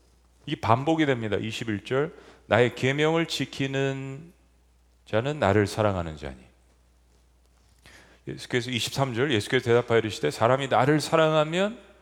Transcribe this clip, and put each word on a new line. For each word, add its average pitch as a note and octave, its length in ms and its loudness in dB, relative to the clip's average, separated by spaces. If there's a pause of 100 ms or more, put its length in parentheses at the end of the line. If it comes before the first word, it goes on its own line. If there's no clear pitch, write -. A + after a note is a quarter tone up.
(460)
이게 D3 160 -8
반복이 D#3+ 440 4
됩니다. A#2 320 0
이십일 A2 460 -4
절, C#3+ 320 -2 (300)
"나의 A#2 300 2
계명을 D#3 520 0
지키는 C3+ 1040 -6 (760)
자는 C#3 340 -2
나를 G2 260 4
사랑하는 F#2 520 -2
자니." C2 280 -14 (1800)
예수께서, B2 440 -4
이십삼 C3 420 -2
절, C3+ 180 0
예수께서 A#2 340 0
대답하여 A#2 340 4
이르시되, A2 320 -4
"사람이 C3 360 2
나를 C3 320 4
사랑하면 D#3+ 800 0 (220)